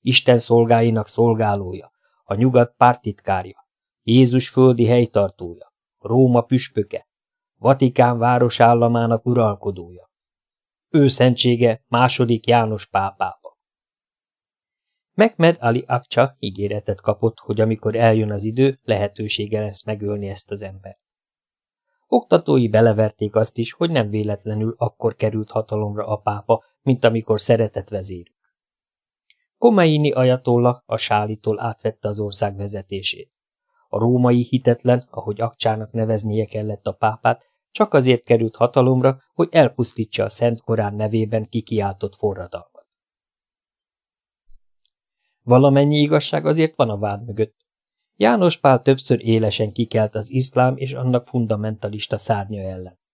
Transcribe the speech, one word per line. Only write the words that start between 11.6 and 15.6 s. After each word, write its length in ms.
második 580
János 400
Pál 300
pápa. 420
Mehmed 480